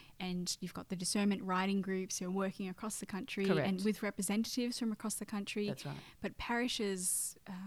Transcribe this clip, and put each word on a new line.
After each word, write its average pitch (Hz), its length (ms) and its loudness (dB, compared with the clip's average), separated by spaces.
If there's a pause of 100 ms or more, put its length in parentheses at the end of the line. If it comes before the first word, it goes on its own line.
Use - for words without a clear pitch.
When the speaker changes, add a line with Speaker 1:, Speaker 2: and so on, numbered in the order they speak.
(200)
Speaker 1:
and 180 400 -2
you've 180 140 -6
got 180 160 -8
the 190 60 0
discernment 196 480 2
writing 190 380 4
groups 190 380 -2
who 185 60 -4
are 180 60 -2
working 190 360 0
across 208 320 -6
the 202 60 -6
country 196 400 -2
Speaker 2:
Correct. 160 220 6
Speaker 1:
and 185 180 2
with 214 180 2
representatives 220 720 0
from 226 140 0
across 214 240 -4
the 208 100 -6
country. 208 420 -2
Speaker 2:
That's - 180 -4
right. 143 100 -4 (260)
Speaker 1:
But - 160 -4
parishes, 208 1000 0 (100)
uh, 196 60 -8 (140)